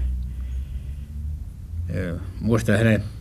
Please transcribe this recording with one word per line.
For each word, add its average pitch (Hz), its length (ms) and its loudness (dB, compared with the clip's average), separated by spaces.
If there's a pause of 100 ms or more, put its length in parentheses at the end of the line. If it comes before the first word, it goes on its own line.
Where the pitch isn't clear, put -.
(1900)
Joo, 87 240 -2 (220)
muistan 107 380 4
hänen 110 240 6 (180)